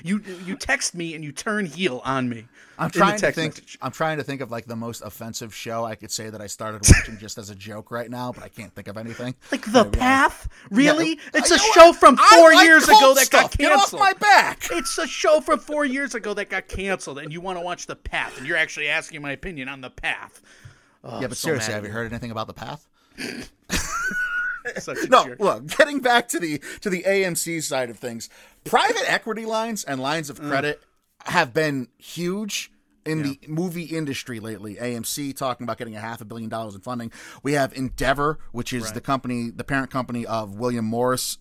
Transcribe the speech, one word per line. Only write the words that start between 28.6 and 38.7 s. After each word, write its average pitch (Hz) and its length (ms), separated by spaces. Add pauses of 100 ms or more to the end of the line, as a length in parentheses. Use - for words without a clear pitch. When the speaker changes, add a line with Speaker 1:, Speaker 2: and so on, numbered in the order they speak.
Speaker 2:
private 370 480
equity 214 320
lines 220 400
and 139 160
lines 147 300
of 139 100
Speaker 1:
Mm. 147 80
Speaker 2:
credit 147 340 (440)
have 156 260
been 143 360 (100)
huge 190 720 (360)
in 156 120
Speaker 1:
Yeah. 151 60
Speaker 2:
the 139 240
movie 170 340
industry 143 580
lately. 104 380
A 120 180
M 113 80
C 139 300
talking 127 300
about 113 120
getting 117 180
a 104 60
half 113 220
a - 20
billion 113 240
dollars 113 260
in 98 60
funding. 120 320 (300)
We 139 100
have 139 220
Endeavor, 135 640 (140)
which 120 200